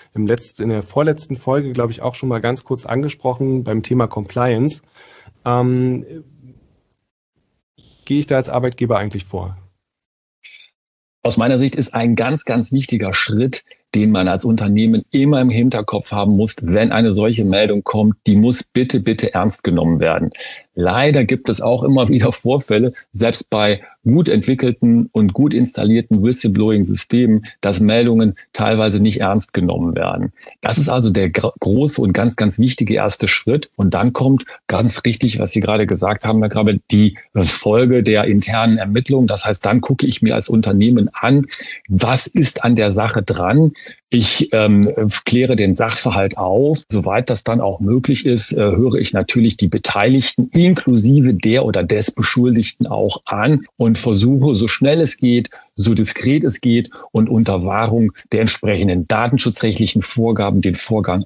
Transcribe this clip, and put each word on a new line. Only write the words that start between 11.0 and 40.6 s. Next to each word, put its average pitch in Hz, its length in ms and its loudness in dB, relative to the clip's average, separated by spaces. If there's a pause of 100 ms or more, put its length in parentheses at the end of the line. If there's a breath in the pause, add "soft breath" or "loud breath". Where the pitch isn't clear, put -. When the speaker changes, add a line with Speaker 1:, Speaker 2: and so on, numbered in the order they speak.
Speaker 2:
Aus 113 120 -2
meiner 123 240 0
Sicht 135 160 -2
ist - 180 -4
ein 117 220 0
ganz, 127 300 -4
ganz 117 260 -4
wichtiger 110 420 -2
Schritt, 117 500 -2 (300 soft breath)
den 107 160 2
man 92 180 2
als 87 160 -2
Unternehmen 110 680 2
immer 139 300 2
im 127 80 2
Hinterkopf 113 640 -2
haben 101 220 2
muss, 104 260 0
wenn 107 300 0
eine 113 200 2
solche 107 340 0
Meldung 101 380 2
kommt, 107 320 0 (100)
die 104 120 4
muss 120 260 2
bitte, 127 380 -2
bitte 110 320 -2
ernst 98 300 -2
genommen 82 360 0
werden. 82 320 0 (420 loud breath)
Leider 120 520 0
gibt 127 240 -2
es 107 120 -2
auch 120 220 0
immer 131 240 2
wieder 110 240 2
Vorfälle, 123 640 0 (180 loud breath)
selbst 113 400 -4
bei 104 300 0 (220 loud breath)
gut 156 260 2
entwickelten 120 840 0
und 107 220 2
gut 147 200 2
installierten 113 720 0
Whistleblowing-Systemen, 110 1200 0 (160 loud breath)
dass 101 180 -2
Meldungen 113 560 2 (180 loud breath)
teilweise 107 460 0
nicht 104 220 2
ernst 101 320 -2
genommen 85 420 -2
werden. 92 360 -4 (300 loud breath)
Das - 160 -2
ist 143 120 0
also 123 220 0
der 92 180 0
gro-, 107 300 -2
große 131 420 0
und 95 120 2
ganz, 110 220 0
ganz 104 240 -2
wichtige 117 360 0
erste 104 320 -2
Schritt. - 480 -2
Und 98 180 0
dann 110 200 0
kommt 131 320 0 (220 loud breath)
ganz 107 380 -2
richtig, 113 340 0
was 104 120 -2
Sie 110 100 0
gerade 104 240 0
gesagt 95 400 -2
haben, 110 140 2
Herr 107 100 0
Krabbe, 107 300 0 (120)
die 104 260 4 (160 loud breath)
Folge 113 680 2
der 107 220 2
internen 110 520 2
Ermittlung. 120 500 0
Das 101 180 -4
heißt, 104 200 -4
dann 117 160 2
gucke - 260 -2
ich 120 140 -2
mir 110 140 2
als 104 140 -4
Unternehmen 107 640 2